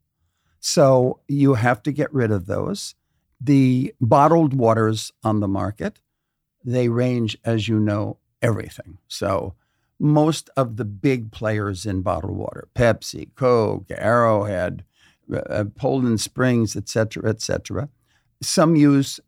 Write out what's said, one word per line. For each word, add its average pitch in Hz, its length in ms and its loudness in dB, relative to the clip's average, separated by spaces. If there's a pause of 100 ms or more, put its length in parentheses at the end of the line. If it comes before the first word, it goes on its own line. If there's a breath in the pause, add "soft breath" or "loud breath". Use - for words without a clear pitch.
(600)
So 131 680 2
you 139 260 4
have 123 300 0
to 147 80 -2
get 135 200 -4
rid 120 200 0
of 92 140 -2
those. 98 480 -6 (460)
The 131 600 2
bottled 147 540 4
waters 113 580 0 (100)
on 107 180 0
the 104 80 -2
market, 101 520 -6 (640)
they 123 240 0
range, 117 560 -2
as 110 240 -2
you 110 100 0
know, 104 400 -2 (240)
everything. 98 640 -6
So 98 480 -6 (460)
most 151 560 2
of 120 200 -2
the 117 80 -6
big 110 480 -2
players 104 520 -4
in 95 180 -4
bottled 95 340 -4
water, - 380 -10
Pepsi, - 600 0
Coke, 107 560 0
Arrowhead, 101 920 0 (480)
uh, 80 60 -4
uh, - 260 -4 (120)
Poland 127 440 0
Springs, 123 560 0
et 104 120 -10
cetera, 110 400 -2
et 107 140 -2
cetera. - 460 -6 (520)
Some 165 360 2
use 143 520 4